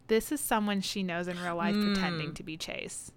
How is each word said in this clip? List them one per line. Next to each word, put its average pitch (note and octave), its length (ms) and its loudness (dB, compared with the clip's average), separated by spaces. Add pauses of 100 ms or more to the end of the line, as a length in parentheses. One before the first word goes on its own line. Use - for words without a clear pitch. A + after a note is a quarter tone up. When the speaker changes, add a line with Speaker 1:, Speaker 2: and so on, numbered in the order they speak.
Speaker 1:
"This A3 240 4
is D4 80 -2
someone G#3 400 2
she G3 240 -2
knows F3 240 -2
in F3 120 -4
real F3 160 -2
life E3+ 200 2
pretending F#3 540 2
Speaker 2:
Mm. - 60 -10
Speaker 1:
to - 60 -10
be D#3+ 140 -8
Chase." - 600 -8